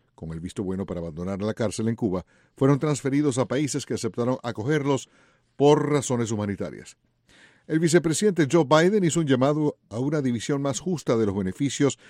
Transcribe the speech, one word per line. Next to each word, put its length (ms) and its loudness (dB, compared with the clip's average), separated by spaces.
con 180 -12
el 80 -10
visto 240 -8
bueno 220 -4
para 140 -8
abandonar 420 -8
la 140 -2
cárcel 320 -2
en 80 0
Cuba, 280 -2
fueron 220 4
transferidos 600 0
a 80 0
países 400 -4
que 80 -4
aceptaron 480 -2
acogerlos 680 -2
por 360 4
razones 380 0
humanitarias. 680 -6
El 140 0
vicepresidente 680 2
Joe 160 4
Biden 380 4
hizo 180 0
un 60 -2
llamado 480 2
a 80 -8
una 240 -2
división 400 -2
más 180 -4
justa 380 -2
de 80 4
los 100 -2
beneficios 640 0